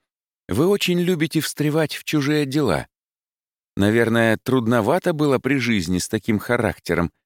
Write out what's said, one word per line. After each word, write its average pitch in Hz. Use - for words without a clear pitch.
вы 127
очень 185
любите 170
встревать 151
в -
чужие 147
дела. 127
Наверное, 113
трудновато 123
было 147
при -
жизни 98
с -
таким 107
характером". 87